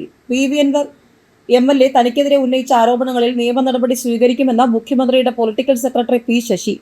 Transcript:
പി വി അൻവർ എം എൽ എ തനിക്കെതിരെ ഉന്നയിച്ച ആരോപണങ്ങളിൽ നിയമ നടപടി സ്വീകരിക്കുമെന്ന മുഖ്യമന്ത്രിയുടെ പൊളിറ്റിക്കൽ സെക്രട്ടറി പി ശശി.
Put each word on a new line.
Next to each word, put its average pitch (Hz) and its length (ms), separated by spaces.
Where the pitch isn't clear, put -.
പി 254 120
വി 294 120
അൻവർ 285 220
എം 247 260
എൽ 269 140
എ - 80
തനിക്കെതിരെ 277 480
ഉന്നയിച്ച 262 280
ആരോപണങ്ങളിൽ 247 580
നിയമ 240 260
നടപടി 247 380
സ്വീകരിക്കുമെന്ന 247 580
മുഖ്യമന്ത്രിയുടെ 254 640
പൊളിറ്റിക്കൽ 240 360
സെക്രട്ടറി 247 420
പി 233 100
ശശി. 196 320